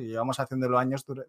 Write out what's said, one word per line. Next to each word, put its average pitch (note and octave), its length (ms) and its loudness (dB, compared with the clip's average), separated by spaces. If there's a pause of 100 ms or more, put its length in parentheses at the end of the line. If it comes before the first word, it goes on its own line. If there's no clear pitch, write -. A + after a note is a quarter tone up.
llevamos A#2 320 0
haciéndolo B2+ 400 2
años C3 260 0
dura-, C3 240 -10